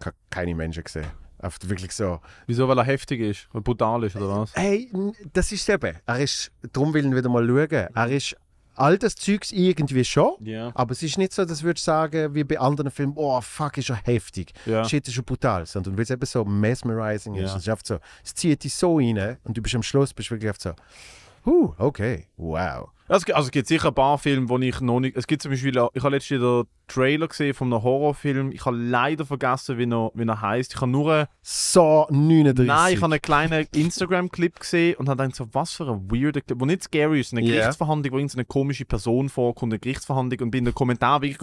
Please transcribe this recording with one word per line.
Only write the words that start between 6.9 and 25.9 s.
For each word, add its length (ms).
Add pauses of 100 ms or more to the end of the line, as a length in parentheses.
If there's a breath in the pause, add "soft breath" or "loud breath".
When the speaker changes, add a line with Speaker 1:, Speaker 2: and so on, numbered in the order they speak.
Speaker 1:
will 60
ich 100
ihn 60
wieder 120
mal 160
schauen. 500
Er 140
ist 280 (400)
all 200
das 200
Zeugs 360
irgendwie 520
schon, 360
Speaker 2:
Ja. 340
Speaker 1:
aber 180
es 100
ist 160
nicht 140
so, 120
dass 200
würdest 200
sagen, 500
wie 100
bei 160
anderen 320
Filmen, 240
„Oh, 240
fuck, 360
ist 140
er 60
heftig. 560 (120 loud breath)
Speaker 2:
Ja. 200
Speaker 1:
Shit, 240
ist 100
er 60
brutal.“ 420
Sondern 300
weil 80
es 60
eben 140
so 200
mesmerizing 880
ist. 160
Speaker 2:
Ja. 60
Speaker 1:
Es 60
ist 60
einfach 160
so, 140 (260 loud breath)
es 100
zieht 300
dich 100
so 220
rein 480
und 120
du 40
bist 140
am 80
Schluss 320
bist 160
wirklich 180
einfach 140
so, 120 (680 loud breath)
„Huh, 320
okay, 600
wow.“ 520 (200)
Speaker 2:
Also, 140
es 40
gi-, 80
also 140
es 20
gibt 160
sicher 220
ein 60
paar 220
Filme, 320
wo 100
ich 220
noch 200
nicht, 180
es 80
gibt 160
zum 80
Beispiel, 260 (160)